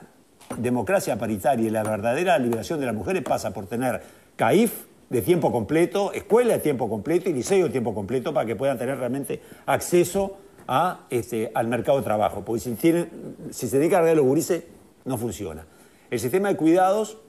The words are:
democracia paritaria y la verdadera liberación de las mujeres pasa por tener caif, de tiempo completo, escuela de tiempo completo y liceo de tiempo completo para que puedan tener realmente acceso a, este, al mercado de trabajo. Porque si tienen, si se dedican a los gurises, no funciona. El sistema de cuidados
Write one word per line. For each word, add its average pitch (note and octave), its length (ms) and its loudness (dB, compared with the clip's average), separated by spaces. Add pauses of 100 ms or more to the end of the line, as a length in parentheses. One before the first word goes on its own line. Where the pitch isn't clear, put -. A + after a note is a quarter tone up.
(560)
democracia D3 600 0
paritaria B2 480 0
y G#2+ 40 0
la A2 120 0
verdadera A#2+ 560 2
liberación A#2+ 420 -2
de C3+ 60 -2
las A#2 80 -2
mujeres E3+ 280 -2
pasa A#2+ 300 -2
por G2 140 -10
tener A#2+ 340 -2 (360)
caif, F3 360 4 (380)
de - 120 2
tiempo E3+ 300 2
completo, E3 600 0
escuela G#3+ 420 2
de - 60 0
tiempo B2+ 280 0
completo C#3+ 400 -2
y E3 60 0
liceo E3+ 320 2
de B2 60 -2
tiempo A#2+ 220 -2
completo A2+ 380 -4
para C#3 140 0
que A2 100 -2
puedan C3+ 220 -2
tener B2+ 180 -4
realmente B2 460 -6 (240)
acceso F#3+ 720 0 (300)
a, E3 320 0 (100)
este, A#2 420 -2
al A2+ 140 0
mercado A#2+ 320 0
de A2 60 -2
trabajo. G2+ 400 0
Porque A2 160 -4
si B2 140 -8
tienen, E3+ 340 2 (420)
si - 180 -8
se C3+ 100 0
dedican E3 280 4
a E3 80 4
los D3 100 4
gurises, D#3+ 380 2 (420)
no B2+ 140 -4
funciona. G2 480 -8 (440)
El A#2+ 100 -2
sistema F#3+ 280 0
de F3+ 80 2
cuidados F#3 640 2 (100)